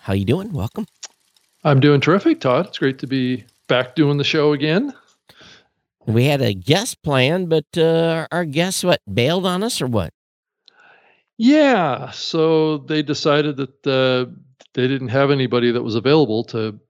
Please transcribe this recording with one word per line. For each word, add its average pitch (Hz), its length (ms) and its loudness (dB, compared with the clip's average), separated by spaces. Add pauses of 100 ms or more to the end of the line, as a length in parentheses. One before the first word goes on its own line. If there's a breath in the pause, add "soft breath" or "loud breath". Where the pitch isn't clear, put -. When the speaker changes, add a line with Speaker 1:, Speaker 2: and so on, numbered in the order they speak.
Speaker 1:
how 101 100 -4
you 98 120 0
doing? 190 280 -2
Welcome. - 320 -6 (760)
Speaker 2:
I'm 139 160 4
doing 143 220 4
terrific, 202 380 2
Todd. 139 280 0
It's - 100 -16
great 135 220 -2
to - 80 -8
be 127 380 -4 (220)
back 123 280 0
doing 147 220 2
the 143 60 -2
show 151 300 2
again. 160 400 -2 (1120 soft breath)
Speaker 1:
We 113 200 2
had 143 160 2
a 113 120 0
guest 143 480 -2
plan, 151 460 0
but, 160 180 0 (120)
uh, 165 540 0
our 175 140 -4
guest, 165 380 -4
what, 180 180 0 (100)
bailed 151 360 0
on 185 160 -2
us 240 180 -4
or 139 60 -4
what? 104 240 -2 (1300 soft breath)
Speaker 2:
Yeah, 226 760 2
so 156 640 0
they 156 240 -4
decided 147 560 0
that, 135 300 -8
uh, 131 440 0 (440)
they 123 120 0
didn't 131 220 -4
have 139 220 2
anybody 123 400 2
that 120 100 -2
was 110 140 -4
available 117 500 2
to 110 340 -8 (100)